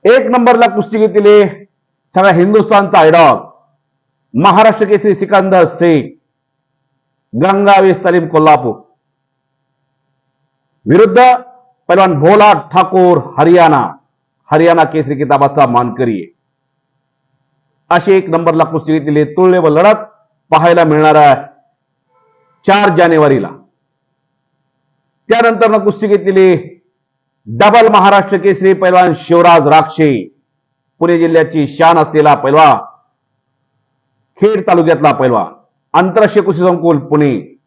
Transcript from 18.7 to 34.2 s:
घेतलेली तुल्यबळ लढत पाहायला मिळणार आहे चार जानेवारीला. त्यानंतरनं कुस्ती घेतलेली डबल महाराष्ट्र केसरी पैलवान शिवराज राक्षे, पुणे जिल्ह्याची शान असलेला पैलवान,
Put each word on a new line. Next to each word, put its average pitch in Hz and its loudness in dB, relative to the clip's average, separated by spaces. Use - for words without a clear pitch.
घेतलेली 147 -2
तुल्यबळ 180 0
लढत 185 2
पाहायला 170 2
मिळणार 151 0
आहे 143 4
चार 196 0
जानेवारीला. 151 2
त्यानंतरनं 226 0
कुस्ती 202 -4
घेतलेली 190 -2
डबल 208 2
महाराष्ट्र 196 0
केसरी 190 -2
पैलवान 180 0
शिवराज 170 2
राक्षे, 147 -2
पुणे 170 0
जिल्ह्याची 160 -2
शान 165 0
असलेला 151 0
पैलवान, 139 2